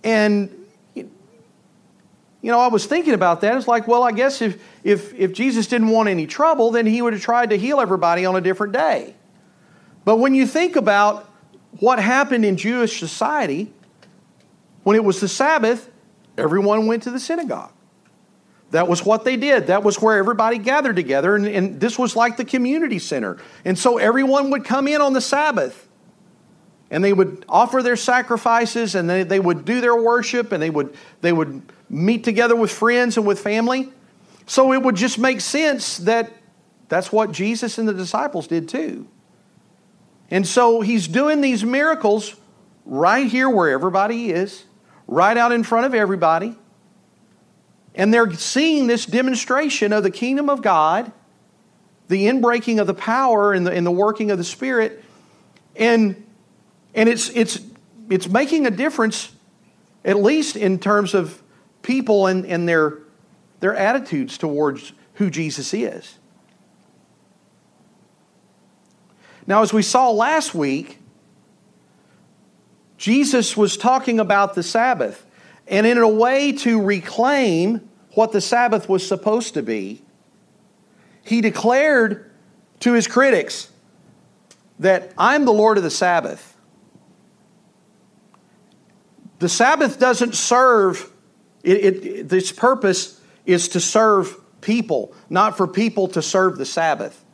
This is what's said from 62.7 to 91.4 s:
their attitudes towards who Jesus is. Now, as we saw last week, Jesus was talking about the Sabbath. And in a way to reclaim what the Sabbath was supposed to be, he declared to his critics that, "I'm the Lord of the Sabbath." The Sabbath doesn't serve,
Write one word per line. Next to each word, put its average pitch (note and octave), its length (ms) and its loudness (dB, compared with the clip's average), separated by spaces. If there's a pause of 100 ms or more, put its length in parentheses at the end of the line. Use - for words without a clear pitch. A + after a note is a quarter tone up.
their G3+ 160 -2
attitudes G3 640 -4
towards D3 520 -4 (240)
who G3+ 140 -2
Jesus D3 420 -8
is. F#3+ 460 -8 (3250)
Now, G3 160 4
as G#3+ 100 2
we G#3+ 120 2
saw B3+ 260 2
last C4+ 460 0
week, C#3+ 420 -4 (2000)
Jesus C4 580 0
was G#3 220 2
talking B3+ 420 0
about G3+ 360 0
the F3 80 -4
Sabbath. A3+ 640 -2 (380)
And G#3 220 0
in A#3+ 100 4
a A3+ 120 4
way C4 420 2
to A#3 300 0
reclaim G#3 1080 0 (260)
what A3 180 2
the G3+ 80 0
Sabbath A#3+ 480 0
was F#3+ 180 0
supposed G#3+ 460 -2
to C#3+ 100 -6
be, G#2+ 380 -8 (1200)
he A#3 160 -2
declared A#3 920 2 (520)
to A#3+ 100 2
his A#3 160 2
critics A#3+ 640 0 (1080)
that, F#3 380 0
"I'm C4+ 280 2
the A#3 80 4
Lord G#3+ 240 4
of F#3 80 0
the D3+ 40 -2
Sabbath." - 680 -2 (2750)
The F3 80 -2
Sabbath C#4 520 2
doesn't A#3+ 360 0
serve, A#3 720 2 (540)